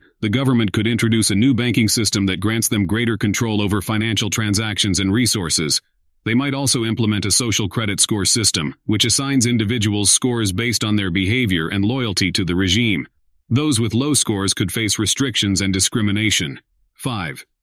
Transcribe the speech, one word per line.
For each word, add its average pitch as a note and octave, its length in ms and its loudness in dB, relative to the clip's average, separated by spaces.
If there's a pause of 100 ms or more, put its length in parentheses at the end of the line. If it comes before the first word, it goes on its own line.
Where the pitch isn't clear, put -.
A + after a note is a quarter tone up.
(220)
the A2 80 0
government A#2+ 420 2
could G#2+ 140 0
introduce A2+ 440 2
a G#2 40 0
new B2 180 4
banking A#2 360 2
system G2+ 360 0
that F#2 160 0
grants A2 280 -2
them G#2 180 2
greater A2 320 0
control G#2+ 420 0
over G2+ 220 0
financial G#2+ 480 -2
transactions G#2 680 0
and G2 140 0
resources. F2 720 0 (420)
They A2 80 0
might C3+ 220 0
also C3 320 0
implement G#2+ 400 0
a G2 40 0
social A#2+ 380 0
credit G#2 320 -2
score G2+ 240 0
system, F#2 500 0 (120)
which G#2+ 180 2
assigns C3+ 400 2
individuals A2 680 2
scores A#2 420 0
based A#2 320 -2
on G#2 120 0
their G2 140 0
behavior F#2+ 580 0
and G2 160 0
loyalty G#2+ 480 0
to F#2+ 140 -2
the F2 100 0
regime. F#2+ 500 0 (440)
Those C#3+ 280 2
with A2+ 140 -2
low C3+ 220 0
scores G2 400 0
could G2+ 180 -2
face A2 260 -2
restrictions G#2 640 0
and G2 100 0
discrimination. G2+ 880 0 (340)
Five. F#2+ 500 -8 (180)